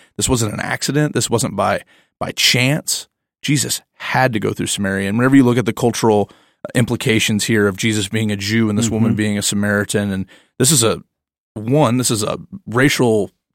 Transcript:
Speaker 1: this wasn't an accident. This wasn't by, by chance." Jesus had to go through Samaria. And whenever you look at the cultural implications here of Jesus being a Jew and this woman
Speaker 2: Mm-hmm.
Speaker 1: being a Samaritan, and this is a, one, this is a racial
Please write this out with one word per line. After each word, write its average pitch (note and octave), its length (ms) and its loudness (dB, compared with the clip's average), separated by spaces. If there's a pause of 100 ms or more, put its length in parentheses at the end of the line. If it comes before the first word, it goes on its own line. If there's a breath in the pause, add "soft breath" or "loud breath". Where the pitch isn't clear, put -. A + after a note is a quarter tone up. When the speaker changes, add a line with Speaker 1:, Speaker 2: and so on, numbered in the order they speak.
(160 soft breath)
Speaker 1:
this - 120 -2
wasn't A#2 240 0
an G2+ 80 -6
accident. C#3+ 540 -2
This - 160 -2
wasn't A2 260 -2
by, G2 280 -2 (360 soft breath)
by - 120 -6
chance." - 760 0 (320)
Jesus - 400 -2 (140)
had C3 400 0
to G#2+ 40 -2
go G2+ 140 -2
through G2 160 -6
Samaria. G2 400 -2
And G#2 100 -2
whenever C3 160 4
you C#3 80 10
look A#2+ 160 2
at A#2+ 80 0
the A#2 60 0
cultural A2 580 2 (460 soft breath)
implications A2+ 680 0
here G#2+ 240 2
of G2 100 -2
Jesus G#2+ 300 -2
being A2 240 -2
a G#2 60 -4
Jew G#2+ 340 0
and G#2 80 0
this A2+ 100 0
woman A2 220 0
Speaker 2:
Mm-hmm. G2 60 0
Speaker 1:
being G#2 220 -2
a G2+ 40 -4
Samaritan, G2+ 680 -2
and F#2+ 140 -6 (340 soft breath)
this C3 100 4
is C3+ 140 4
a, F#2 180 -2 (520)
one, A#2+ 420 0
this B2+ 120 -2
is A2 140 -2
a - 160 -4 (280)
racial A2+ 680 2 (220)